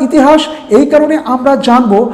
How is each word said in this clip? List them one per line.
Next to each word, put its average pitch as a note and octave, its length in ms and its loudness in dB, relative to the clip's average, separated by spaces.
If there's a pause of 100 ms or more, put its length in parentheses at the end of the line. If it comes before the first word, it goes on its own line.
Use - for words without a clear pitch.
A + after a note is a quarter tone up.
ইতিহাস D4+ 340 2 (380)
এই C#4 140 2
কারণে D4+ 240 2 (180)
আমরা B3+ 180 -2 (160)
জানব, A#3+ 240 2 (220)